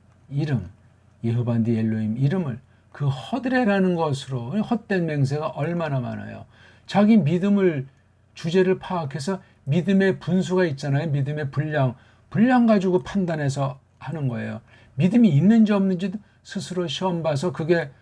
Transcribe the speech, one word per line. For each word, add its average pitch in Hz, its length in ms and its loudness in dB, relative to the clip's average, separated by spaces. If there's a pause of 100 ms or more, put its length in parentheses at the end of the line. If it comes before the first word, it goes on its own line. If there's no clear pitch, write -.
(300)
이름, 139 400 -4 (540)
여호와 117 340 -2
네 113 200 0
엘로힘 110 380 -2
이름을 143 420 -2 (340)
그 143 160 -4
허드레라는 202 880 0
것으로, 135 560 -4 (120)
헛된 202 440 -2
맹세가 147 420 -2
얼마나 156 520 -4
많아요. 104 440 -10 (420)
자기 208 300 4
믿음을, 175 680 2 (480)
주제를 185 440 0
파악해서 170 640 -6 (240)
믿음의 180 540 2
분수가 180 480 0
있잖아요. 147 440 -2
믿음의 143 400 -4
분량, 147 440 -2 (360)
분량 240 360 4
가지고 185 360 2
판단해서 147 760 -2 (200)
하는 147 300 -6
거예요. 110 320 -6 (340)
믿음이 196 340 4
있는지 202 440 6
없는지도 190 460 0 (240)
스스로 180 440 -6
시험 170 360 -4
봐서 156 300 -2
그게 160 380 0 (120)